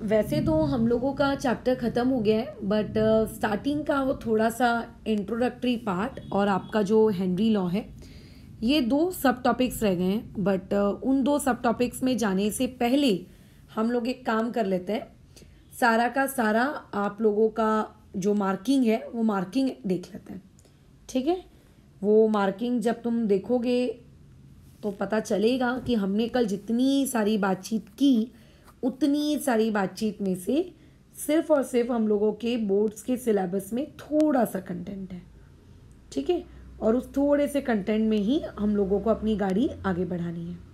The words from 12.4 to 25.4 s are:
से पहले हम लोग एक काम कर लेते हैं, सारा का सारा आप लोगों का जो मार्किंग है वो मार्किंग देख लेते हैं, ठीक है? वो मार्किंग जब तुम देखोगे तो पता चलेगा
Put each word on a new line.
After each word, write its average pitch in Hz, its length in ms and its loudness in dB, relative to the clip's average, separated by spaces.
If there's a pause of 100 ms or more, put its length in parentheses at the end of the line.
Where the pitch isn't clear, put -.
से 254 160 -2
पहले 240 580 2 (500)
हम 226 160 0
लोग 240 160 0
एक 247 180 -6
काम 226 260 0
कर 220 140 -2
लेते 185 280 -2
हैं, 247 140 -6 (720)
सारा 233 280 4
का 269 200 0
सारा 226 360 2 (300)
आप 202 280 -2
लोगों 220 280 4
का 220 460 -2 (220)
जो 202 160 0
मार्किंग 202 520 2
है 220 300 0
वो 233 80 -2
मार्किंग 220 460 0 (180)
देख 180 260 -2
लेते - 200 -16
हैं, 190 80 -12 (680)
ठीक 262 180 -2
है? 359 160 0 (600)
वो 214 240 6
मार्किंग 214 540 0
जब 233 200 -2
तुम 233 260 -2
देखोगे 247 600 0 (960)
तो 208 80 -2
पता 202 280 -2
चलेगा 240 600 0